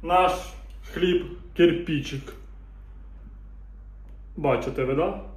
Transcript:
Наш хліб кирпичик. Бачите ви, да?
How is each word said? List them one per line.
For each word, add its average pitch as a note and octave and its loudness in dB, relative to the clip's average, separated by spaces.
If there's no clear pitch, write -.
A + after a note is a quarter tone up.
Наш F3+ 6
хліб F3 4
кирпичик. D3 4
Бачите C3+ 2
ви, C3 2
да? F#3+ 2